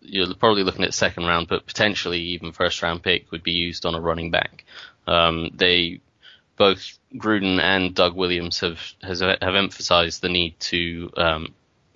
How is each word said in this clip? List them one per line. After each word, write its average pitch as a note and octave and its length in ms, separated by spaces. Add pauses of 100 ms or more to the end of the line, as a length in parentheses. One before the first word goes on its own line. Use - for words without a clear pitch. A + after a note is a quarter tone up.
you're F#2 340
probably G#2+ 280
looking F#2 220
at F2 80
second F2 320
round, E2+ 220
but - 180
potentially F#2 540
even E2+ 320
first F2 300
round E2+ 220
pick - 280
would E2 120
be F2 80
used E2+ 340
on E2+ 100
a E2 60
running E2+ 300
back. - 340 (420)
Um, E2+ 460
they, F2 480 (540)
both - 440 (160)
Gruden G2+ 440
and F2+ 340
Doug F2+ 220
Williams F2 460
have, E2+ 180 (220)
has, F#2 200
have F#2 200
emphasized F#2 800
the F2+ 80
need F2 320
to, E2+ 560
um, D#2+ 360 (420)